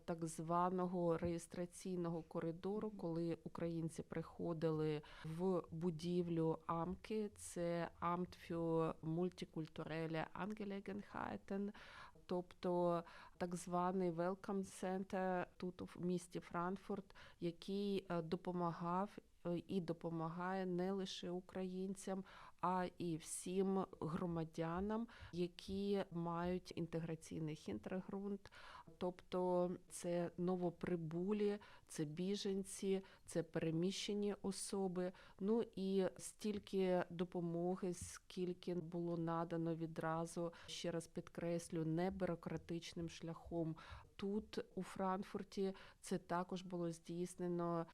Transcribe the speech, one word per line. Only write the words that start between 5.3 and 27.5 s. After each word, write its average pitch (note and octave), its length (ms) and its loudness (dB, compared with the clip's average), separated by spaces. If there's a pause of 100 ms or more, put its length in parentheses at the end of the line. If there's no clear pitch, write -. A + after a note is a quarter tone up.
будівлю E3 960 2
Амки, F#3 680 0
це E3+ 540 0 (120)
Amt F3 360 0 (120)
für E3 440 4 (100)
multikulturelle D#3+ 1300 0
Angelegenheiten, G3+ 1400 -4 (540)
тобто F3 800 2 (340)
так F3+ 180 -2
званий F3+ 560 4
Welcome F#3+ 720 0
Center F#3 600 2 (120)
тут, F3+ 240 -4
в F#3 240 -6
місті F3+ 340 0
Франкфурт, F#3 640 -4 (340)
який, G3 680 0
е, E3+ 120 2
допомагав, F3 960 0 (280)
е, F3 220 2
і F#3 140 2
допомагає E3+ 840 0
не F3+ 260 2
лише F#3+ 400 -2
українцям, F#3 920 -4 (380)
а F3+ 260 4 (100)
і E3+ 200 0
всім F#3+ 680 2 (140)
громадянам, F3 1080 0 (260)
які G3 800 0
мають E3+ 640 0
інтеграційний D#3+ 800 -2 (120)